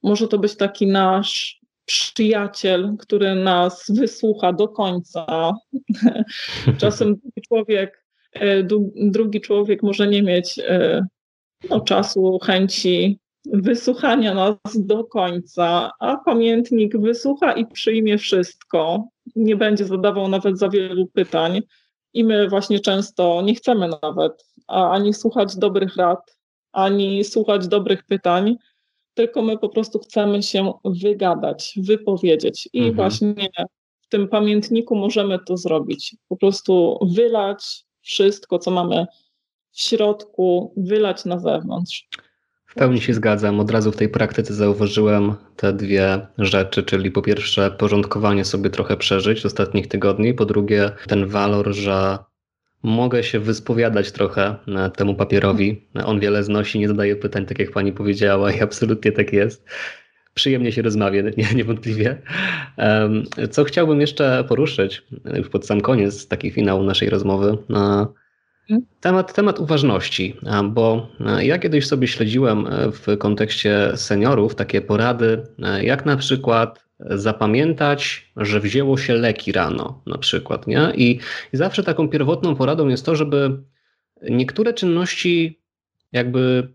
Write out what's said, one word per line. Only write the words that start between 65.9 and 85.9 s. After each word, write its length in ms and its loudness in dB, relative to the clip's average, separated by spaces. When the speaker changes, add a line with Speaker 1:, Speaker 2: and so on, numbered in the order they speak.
Speaker 2:
taki 220 -4
finał 320 2
naszej 280 0
rozmowy, 480 2
e, 360 2
Speaker 1:
Mhm. 160 0
Speaker 2:
temat, 340 2
temat 260 2
uważności, 760 0
e, 160 0
bo, 460 2
e, 260 0
ja 120 2
kiedyś 280 0
sobie 220 0
śledziłem, 580 0
e, 260 -2
w 260 -2
kontekście 800 0
seniorów 580 0
takie 260 -2
porady, 640 0
e, 220 -2
jak 220 0
na 100 2
przykład 640 0
zapamiętać, 1400 -2
że 240 0
wzięło 380 0
się 160 -2
leki 380 0
rano 540 -2
na 120 -8
przykład, 480 -4
nie? 300 2
I, 240 2
i 40 -6
zawsze 260 -2
taką 260 0
pierwotną 480 0
poradą 320 0
jest 180 -2
to, 100 0
żeby 460 0
niektóre 440 0
czynności 840 -2